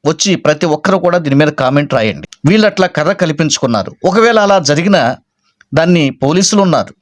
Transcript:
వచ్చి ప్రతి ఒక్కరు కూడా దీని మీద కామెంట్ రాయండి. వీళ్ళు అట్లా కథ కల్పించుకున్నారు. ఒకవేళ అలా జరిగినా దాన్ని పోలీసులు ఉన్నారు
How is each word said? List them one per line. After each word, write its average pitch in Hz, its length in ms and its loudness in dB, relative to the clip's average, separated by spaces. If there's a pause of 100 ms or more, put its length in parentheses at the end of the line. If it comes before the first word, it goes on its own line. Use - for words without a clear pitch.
వచ్చి 165 300 0
ప్రతి 151 300 -2
ఒక్కరు 160 300 -2
కూడా 175 220 0
దీని 143 180 -2
మీద 151 120 4
కామెంట్ 143 460 -2
రాయండి. 107 340 -4 (180)
వీళ్ళు 214 200 4
అట్లా 190 200 0
కథ 165 220 -2
కల్పించుకున్నారు. 143 960 -2
ఒకవేళ 220 360 2
అలా 202 180 2
జరిగినా 151 580 0 (580)
దాన్ని 160 360 2
పోలీసులు 185 520 0
ఉన్నారు 151 400 -2